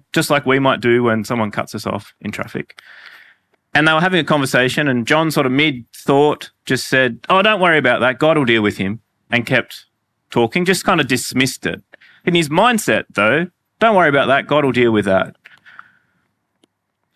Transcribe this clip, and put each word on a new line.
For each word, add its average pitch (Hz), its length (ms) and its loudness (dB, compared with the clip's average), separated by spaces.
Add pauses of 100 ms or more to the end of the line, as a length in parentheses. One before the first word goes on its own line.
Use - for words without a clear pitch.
(140)
just 160 160 0
like 143 160 0
we 131 140 2
might 131 200 0
do 120 220 2
when 110 220 0
someone 110 260 -4
cuts - 240 -8
us 110 140 -8
off 101 340 -8
in 104 100 -10
traffic. - 480 -10 (920)
And 151 140 2
they 160 60 2
were 156 80 0
having 185 180 0
a 156 40 0
conversation, 143 640 0
and 123 200 -2
John 160 240 0
sort 143 160 0
of 127 40 -2
mid-thought 143 1000 0 (140)
just 127 220 -4
said, 127 400 0
"Oh, 190 140 2
don't 214 180 2
worry 170 200 2
about 127 220 0
that, 123 180 0
God 156 180 2
will 143 80 0
deal 113 160 2
with 104 160 0
him," 104 240 -6 (300)
and 120 160 -2
kept - 380 -4 (440)
talking, 120 340 0
just 180 220 -2
kind 175 160 2
of 139 60 -2
dismissed 127 580 -4
it. 82 160 -8 (420)
In 175 100 -2
his 170 160 0
mindset, 185 600 0
though, 135 400 0 (280)
"Don't 220 160 2
worry 175 140 4
about 139 160 2
that, 131 220 0
God 147 180 0
will 135 60 0
deal 120 200 2
with 104 140 0
that." 95 300 -2 (1800)